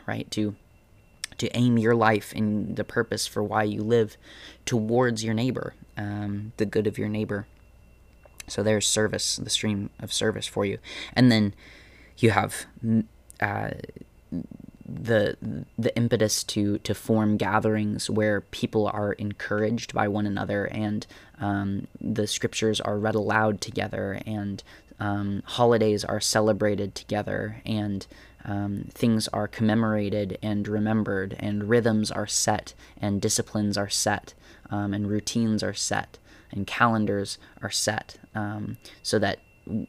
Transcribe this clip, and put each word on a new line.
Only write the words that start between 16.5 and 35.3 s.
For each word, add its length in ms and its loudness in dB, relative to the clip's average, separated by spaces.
to 160 -4
form 420 2
gatherings 720 0
where 320 2
people 460 0
are 260 -2
encouraged 800 -2
by 160 2
one 180 0
another 380 -2
and, 420 -2
um, 460 -2
the 260 -2
scriptures 540 -2
are 180 -2
read 160 0
aloud 460 2
together 640 -4
and, 400 -6
um, 460 -2
holidays 640 4
are 140 -2
celebrated 720 2
together 720 -4
and, 400 -2
um, 440 -4
things 380 2
are 180 -2
commemorated 960 0
and 240 0
remembered 720 0
and 300 -2
rhythms 420 4
are 160 -4
set 460 0
and 220 0
disciplines 560 0
are 140 -2
set, 420 -2
um, 240 -2
and 160 0
routines 520 0